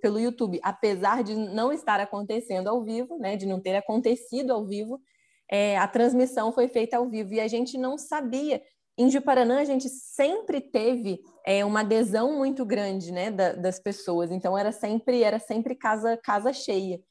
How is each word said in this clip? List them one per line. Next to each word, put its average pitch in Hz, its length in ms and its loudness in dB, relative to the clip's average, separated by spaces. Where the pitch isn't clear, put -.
pelo 208 180 2
YouTube. 233 440 -2
Apesar 202 600 0
de 214 120 -4
não 220 360 0
estar 220 300 0
acontecendo 202 680 -4
ao 226 140 0
vivo, 247 360 -6
né, 202 180 -4
de 190 80 -6
não 190 160 -2
ter 190 160 0
acontecido 240 720 0
ao 214 160 0
vivo, 214 320 -6
é, 202 260 2
a 185 100 2
transmissão 247 640 2
foi 254 160 2
feita 233 280 0
ao 247 100 0
vivo. 214 280 -6
E 220 60 0
a 220 60 0
gente 247 300 -4
não 262 220 -4
sabia. 285 640 -2
Em 254 140 6
Ji-Paraná, 262 480 4
a 294 60 2
gente 269 260 0
sempre 330 680 0
teve, 226 600 0
é, 196 220 2
uma 208 140 2
adesão 220 520 2
muito 269 320 0
grande, 196 480 -2
né, 185 180 -2
da, 190 220 2
das 180 260 -2
pessoas. 175 520 -2
Então, 185 260 -2
era 208 160 0
sempre, 233 500 2
era 214 160 4
sempre 226 360 -4
casa, 226 420 0
casa 214 340 0
cheia. 190 480 -4